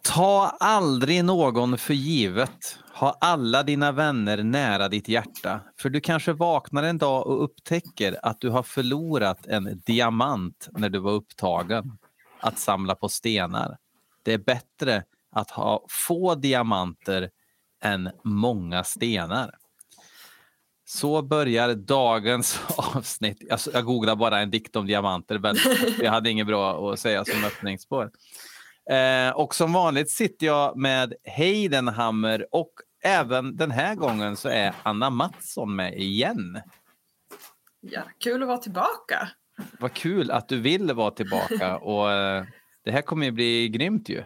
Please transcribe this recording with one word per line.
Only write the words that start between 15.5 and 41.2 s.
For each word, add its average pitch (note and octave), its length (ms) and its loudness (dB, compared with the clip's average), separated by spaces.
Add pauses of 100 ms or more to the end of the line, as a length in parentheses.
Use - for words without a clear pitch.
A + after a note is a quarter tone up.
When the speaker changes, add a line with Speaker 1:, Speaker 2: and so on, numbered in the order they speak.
Speaker 1:
ha G#2+ 380 -2
få F3 460 0
diamanter G2 920 0 (540)
än F#2+ 260 -2 (140)
många G2+ 600 0
stenar. A2 720 -4 (1300)
Så D3+ 360 0
börjar B2+ 540 2
dagens A#2 840 2 (100)
<laughs> - 260 -4
avsnitt. - 560 -4
Alltså, A#2 220 -2
jag B2 120 2
googlar A2+ 300 2
bara G#2+ 240 2
en G#2 120 0
dikt A2 240 -4
om G#2 120 -2
diamanter, G2+ 520 0
men G2+ 160 2 (220)
Speaker 2:
<laughs> - 240 0
Speaker 1:
jag A2+ 100 4
hade A2+ 180 2
inget G#2+ 180 0
bra G2 460 0
att - 60 -6
säga G#2 260 0
som G#2 180 -2
öppningsspår. G#2 680 -6 (800)
Eh, C3 400 4
och C#3+ 260 -2
som E3 180 2
vanligt D3+ 380 2
sitter - 340 -2
jag D3 320 2
med C3 360 0 (100)
Heidenhammer A#2+ 1300 0
och D#3+ 200 -2 (320)
även C3 540 0
den D#3 140 0
här D#3 240 0
gången G#2+ 420 -2
så - 120 -6
är G2+ 240 2 (100)
Anna A2+ 260 0
Mattsson B2 680 -4
med F#2 240 -4
igen. G2 640 -4 (1200)
Speaker 2:
Ja, - 200 -12 (180)
kul B3 220 -2
att C4 60 -4
vara B3 100 -2
tillbaka. A3 720 -4 (500)
Speaker 1:
Vad B2 140 -4
kul E3 380 -2
att A#2+ 160 -2
du C3 120 -2
vill D3+ 340 0
vara A2 180 0
tillbaka F#2+ 640 -2